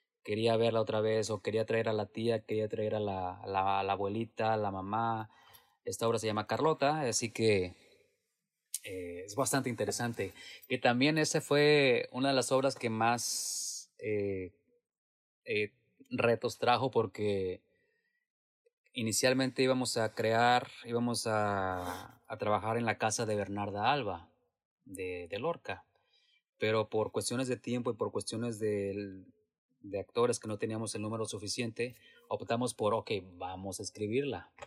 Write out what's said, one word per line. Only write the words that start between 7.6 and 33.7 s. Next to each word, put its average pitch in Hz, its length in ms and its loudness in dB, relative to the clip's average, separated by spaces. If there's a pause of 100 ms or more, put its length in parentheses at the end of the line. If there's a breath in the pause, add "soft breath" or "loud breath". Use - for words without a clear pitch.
eh, 90 420 -10
es 104 120 -14
bastante 131 340 0
interesante. 110 600 -4 (360 loud breath)
Que 123 100 -2
también 131 380 4
esa 156 240 2
fue 143 680 4
una 135 200 0
de 135 40 4
las 127 160 2
obras 131 240 4
que 117 160 -2
más, - 1080 -2
eh, 98 540 -2 (920)
eh, 107 280 -2 (360)
retos 117 500 0
trajo 123 320 2
porque 101 720 0 (1300)
inicialmente 127 680 2
íbamos 127 340 2
a 110 180 0
crear, 117 520 4 (180)
íbamos 117 440 0
a, 95 1000 -2
a 107 120 -8
trabajar 104 380 0
en 120 80 -2
la 110 140 -2
casa 110 280 0
de 107 100 0
Bernarda 101 560 0
Alba, 101 360 -4 (560)
de, 90 440 -8
de 101 100 -6
Lorca. 123 480 -6 (720 soft breath)
Pero 110 300 2
por 107 240 0
cuestiones 123 360 -2
de 123 80 -2
tiempo 120 340 -2
y 113 40 0
por 104 160 -4
cuestiones 113 480 -4
del, 101 680 -2 (540)
de 98 200 -6
actores 117 400 0
que - 80 -10
no 107 100 -6
teníamos 110 360 -4
el 104 80 -6
número 110 220 -4
suficiente, 113 720 -6 (340 loud breath)
optamos 117 460 -2
por, 104 200 2
ok, 110 180 -2 (260)
vamos 92 400 -8